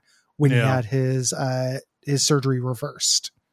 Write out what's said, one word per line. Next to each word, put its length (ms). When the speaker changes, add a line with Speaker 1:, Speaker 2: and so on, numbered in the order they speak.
Speaker 1:
when 160
he 40
Speaker 2:
Yeah. 200
Speaker 1:
had 80
his, 480
uh, 480
his 220
surgery 360
reversed. 720